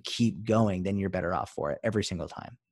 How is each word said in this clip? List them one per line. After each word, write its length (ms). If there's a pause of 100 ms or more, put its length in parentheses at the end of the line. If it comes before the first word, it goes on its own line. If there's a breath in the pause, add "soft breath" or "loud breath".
keep 400
going, 400
then 120
you're 140
better 240
off 160
for 200
it 140
every 180
single 260
time. 280 (160)